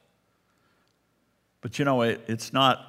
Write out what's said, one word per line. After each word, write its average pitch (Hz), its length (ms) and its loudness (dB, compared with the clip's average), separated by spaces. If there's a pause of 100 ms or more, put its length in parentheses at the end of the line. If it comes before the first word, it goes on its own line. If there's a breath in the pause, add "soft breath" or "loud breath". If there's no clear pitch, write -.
(1600)
But 120 180 -10
you 147 60 0
know, 131 180 2
it, 117 240 0
it's - 260 -8
not 131 360 4